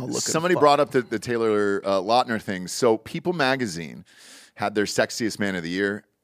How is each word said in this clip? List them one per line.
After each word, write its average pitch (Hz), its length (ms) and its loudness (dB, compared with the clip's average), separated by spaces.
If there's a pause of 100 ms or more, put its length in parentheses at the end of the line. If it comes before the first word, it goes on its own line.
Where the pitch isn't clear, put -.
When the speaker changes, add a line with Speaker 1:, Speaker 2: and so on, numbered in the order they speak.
Speaker 1:
looking - 120 -4
Speaker 2:
somebody 170 360 0
Speaker 1:
fuck. 127 60 2
Speaker 2:
brought 143 200 6
up 127 100 0
the, 135 120 2
the 107 160 -4
Taylor, 104 680 0
uh, 98 160 2
Lautner 117 400 2
thing. 92 260 -6
So 113 300 2
People 170 360 -6
Magazine 113 680 -4 (520)
had 104 200 -4
their 104 100 2
Sexiest 110 520 -2
Man 98 180 -2
of 87 80 -4
the 85 60 -6
Year, 101 360 -4 (180)